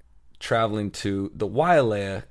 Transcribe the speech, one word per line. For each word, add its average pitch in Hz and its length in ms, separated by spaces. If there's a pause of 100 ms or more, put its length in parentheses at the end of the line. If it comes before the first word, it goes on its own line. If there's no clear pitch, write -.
(400)
traveling 107 520
to 98 440
the 104 120
Wailea 107 840